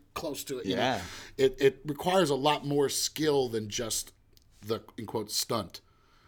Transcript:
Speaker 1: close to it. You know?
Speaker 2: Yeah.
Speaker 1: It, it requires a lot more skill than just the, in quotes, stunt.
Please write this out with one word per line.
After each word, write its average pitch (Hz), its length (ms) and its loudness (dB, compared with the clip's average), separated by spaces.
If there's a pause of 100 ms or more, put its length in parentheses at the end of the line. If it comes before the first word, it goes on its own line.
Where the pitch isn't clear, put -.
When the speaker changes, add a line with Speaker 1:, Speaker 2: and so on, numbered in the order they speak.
(160)
Speaker 1:
close 143 300 -6
to 135 120 -6
it. - 80 -8
You 92 120 0
know? 101 40 0
Speaker 2:
Yeah. 117 200 0 (360)
Speaker 1:
It, 131 220 4
it 135 260 4
requires 165 460 2
a 139 40 2
lot 143 300 2
more 143 240 2
skill 143 600 0
than 107 200 -4
just - 440 -6 (520)
the, 107 160 -2 (160)
in 110 80 -10
quotes, 104 300 -6
stunt. - 460 -4 (460)